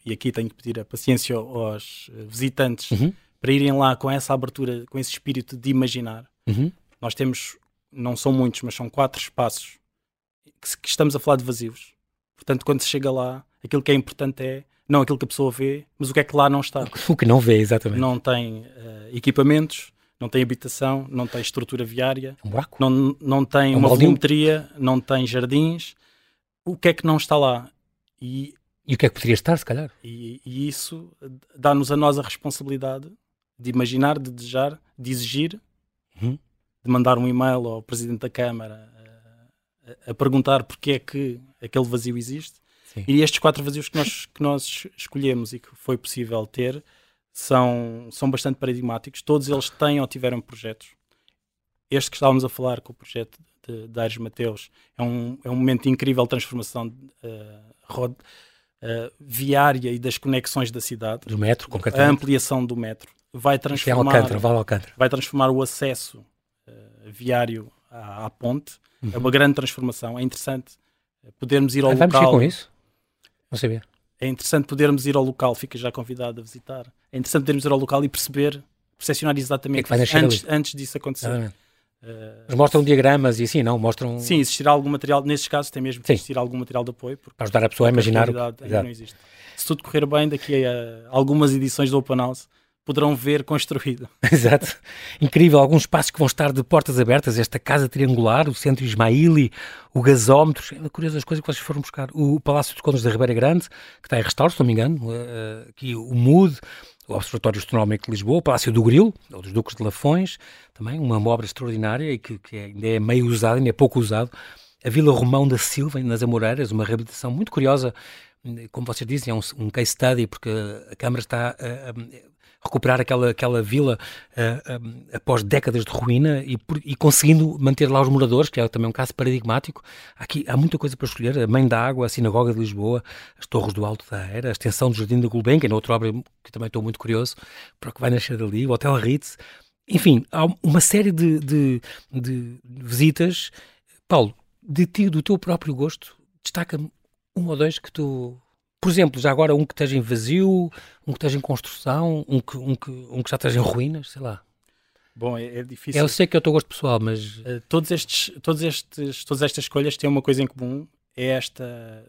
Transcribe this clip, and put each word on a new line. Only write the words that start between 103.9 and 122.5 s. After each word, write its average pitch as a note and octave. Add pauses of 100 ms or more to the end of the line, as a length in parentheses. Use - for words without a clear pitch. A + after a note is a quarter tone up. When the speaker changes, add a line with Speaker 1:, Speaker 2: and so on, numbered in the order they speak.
Speaker 2:
que -
está A#2+
em -
restauro, D3
se -
não C3
me A#2
engano, C3 (120)
eh, A#2
aqui B2+
o A#2
mude, C#3 (480)
o -
Observatório G#2
Astronómico G#2+
de A2+
Lisboa, G#2+
o E3+
Palácio A#2+
do A2+
Grilo, D#3 (220)
ou F#2
dos F#2
Duques A2
de -
Lafões, D3+ (340)
também A#2+
uma A#2+ (100)
obra A#2
extraordinária A#2+
e A#2+
que, A2
que -
é, G#2
ainda G#2
é A2+
meio A#2+
usado, A#2
ainda C3
é A2
pouco B2+
usado, A2 (540)
a B2
Vila D3
Romão C3
da B2+
Silva, C#3
nas A#2
Amoreiras, A#2+
uma A2
reabilitação A2+
muito F3
curiosa, C3 (760)
como B2+
vocês A#2+
dizem, B2+
é -
um, A2 (180)
um G#2+
case A#2+
study, B2
porque - (420)
a -
Câmara B2
está, A#2+
eh, B2+
a A#2+ (380)